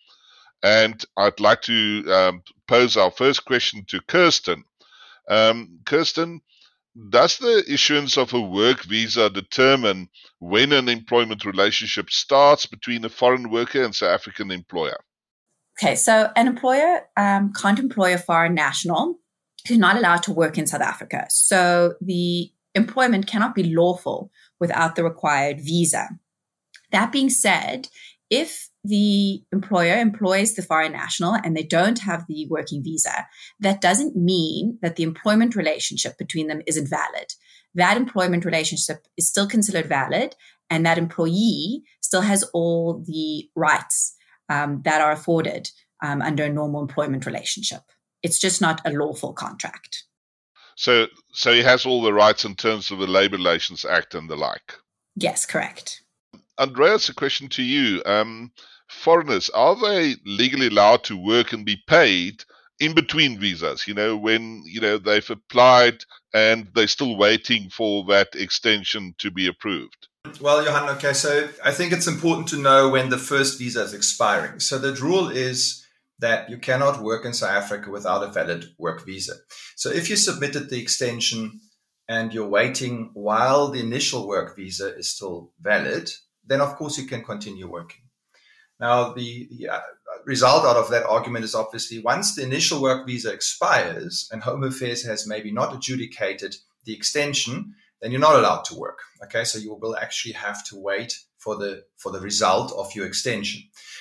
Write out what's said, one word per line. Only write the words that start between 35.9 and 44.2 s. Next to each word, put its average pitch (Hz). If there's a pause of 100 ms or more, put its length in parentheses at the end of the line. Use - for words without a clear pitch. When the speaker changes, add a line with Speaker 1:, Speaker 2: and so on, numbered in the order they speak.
Speaker 2:
between 160
them 151
isn't 151
valid. - (420)
That 180
employment 180
relationship 160 (100)
is 170
still 202
considered 202
valid, 151 (320)
and 165
that 165
employee 170 (200)
still -
has 202 (100)
all 170
the 156
rights, - (340)